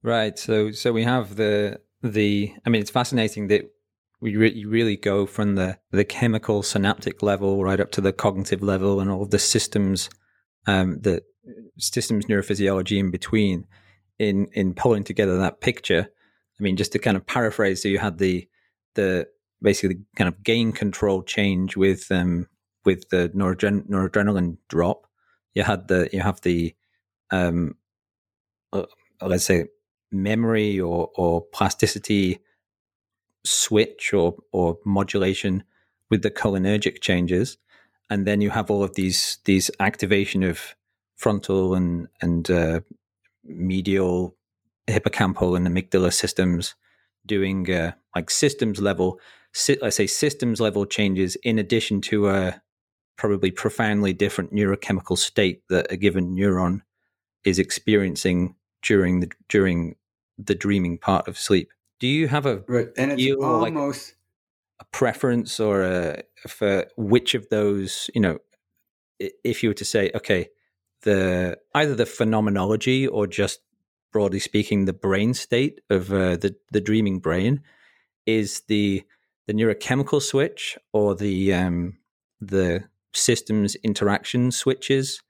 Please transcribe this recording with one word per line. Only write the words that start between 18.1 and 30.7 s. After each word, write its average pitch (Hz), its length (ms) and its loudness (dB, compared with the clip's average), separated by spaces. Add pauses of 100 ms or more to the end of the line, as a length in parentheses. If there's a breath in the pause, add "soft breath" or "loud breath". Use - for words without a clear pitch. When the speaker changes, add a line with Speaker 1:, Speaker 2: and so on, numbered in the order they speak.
Speaker 1:
the, 92 300 0 (480)
the 92 320 0 (340)
basically 95 400 2 (140)
kind 95 120 2
of 90 160 -6
gain 113 280 2
control 98 520 -2
change 95 520 0
with, 95 360 2
um, 87 360 0 (380)
with 92 240 0
the 90 200 2
noradren-, 98 600 0
noradrenaline 95 680 0 (120)
drop. - 380 0 (460)
You 95 100 0
had 95 240 -2
the, 92 260 2
you 92 80 -2
have 95 200 -2
the, 85 340 0 (560)
um, 87 440 0 (960)
uh, 98 140 -4 (360)
let's 92 240 0
say, 90 220 2 (440)
memory 107 680 0